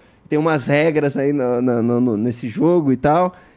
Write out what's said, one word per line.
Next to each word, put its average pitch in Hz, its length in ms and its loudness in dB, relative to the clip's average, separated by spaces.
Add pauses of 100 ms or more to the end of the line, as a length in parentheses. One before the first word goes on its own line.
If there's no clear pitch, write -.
(260)
Tem 151 120 -2
umas 151 280 0
regras 147 520 0
aí 143 160 0
no, 123 260 0
no, 120 220 0
no, 120 180 0
no, 123 160 0
nesse 120 320 -4
jogo 165 420 0
e 131 60 2
tal. 160 380 0 (220)